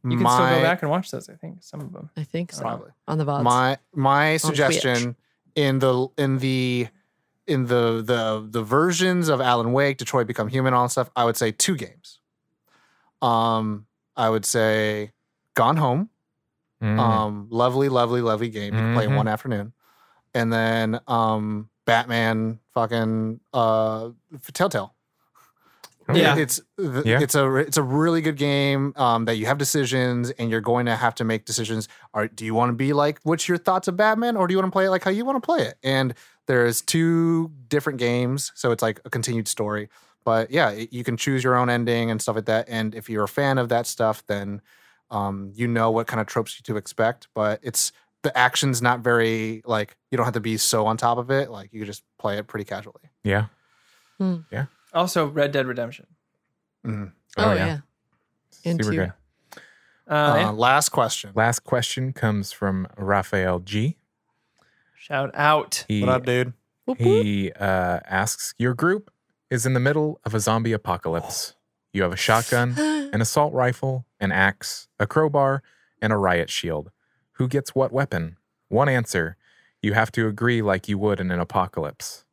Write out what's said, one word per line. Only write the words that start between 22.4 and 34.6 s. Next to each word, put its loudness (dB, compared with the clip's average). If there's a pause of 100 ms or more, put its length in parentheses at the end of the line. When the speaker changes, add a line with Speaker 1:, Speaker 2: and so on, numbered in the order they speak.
Speaker 2:
fucking, -2 (140)
uh, 0 (260)
f-, -18
Telltale. -2 (1160)
Speaker 4:
Okay. 4
Speaker 1:
Yeah. 6
Speaker 2:
It's -2 (160)
th- -2
Speaker 4:
Yeah. 4
Speaker 2:
it's 0
a 4
re-, 2
it's -2
a 2
really 2
good -2
game, 0
um, 2
that 0
you -4
have 0
decisions 0
and -6
you're 0
going 0
to 0
have 0
to -4
make -2
decisions. -6 (260)
Are, -2
do -12
you -4
wanna 2
be -2
like, 0
what's -2
your 0
thoughts 0
of -4
Batman, 2
or 2
do 0
you 2
wanna 0